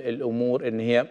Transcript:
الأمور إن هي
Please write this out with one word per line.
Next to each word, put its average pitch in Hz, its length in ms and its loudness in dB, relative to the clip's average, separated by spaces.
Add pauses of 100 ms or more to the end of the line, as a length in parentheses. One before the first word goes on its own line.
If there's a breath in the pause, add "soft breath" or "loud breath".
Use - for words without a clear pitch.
الأمور 123 600 0
إن 113 120 -2
هي 120 300 2